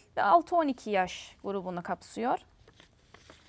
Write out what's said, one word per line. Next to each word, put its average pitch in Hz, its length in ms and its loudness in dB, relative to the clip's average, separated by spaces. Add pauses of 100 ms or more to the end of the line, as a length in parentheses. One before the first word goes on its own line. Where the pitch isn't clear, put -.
(180)
ve - 60 2
altı 330 320 4
on 330 120 4
iki 247 220 -4
yaş 185 540 -2
grubunu 185 400 -6
kapsıyor. - 560 -4 (1080)